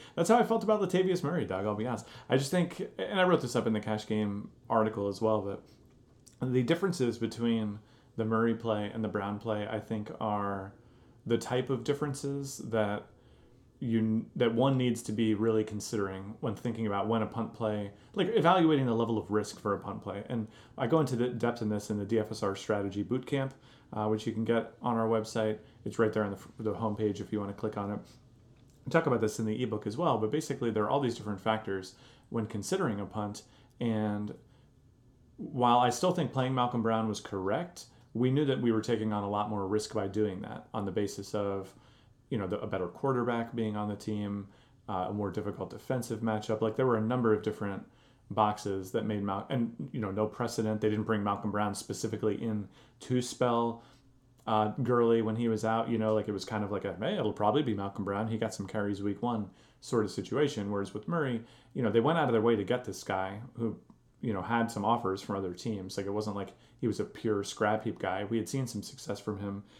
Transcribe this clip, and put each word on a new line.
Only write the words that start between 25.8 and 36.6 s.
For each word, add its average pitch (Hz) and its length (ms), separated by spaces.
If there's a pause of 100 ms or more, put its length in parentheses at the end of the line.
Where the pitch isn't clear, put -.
It's 98 140
right 107 140
there 107 120
on 101 60
the, 98 60
f-, - 120 (100)
the 107 160
homepage 104 460
if 95 120
you 104 80
wanna 101 140
click 110 240
on 101 120
it. 104 80 (880)
We - 60
talk - 160
about 120 160
this 107 160
in 110 80
the 110 160
ebook 107 240
as 107 100
well, 151 220
but 107 120
basically 143 400
there 107 140
are 107 60
all 139 100
these 117 160
different 104 240
factors 101 540 (360)
when 113 160
considering 110 540
a 98 60
punt. 104 360 (380)
And 107 540 (1040)
while 120 400
I 123 100
still 175 240
think 160 220
playing 131 200
Malcolm 123 280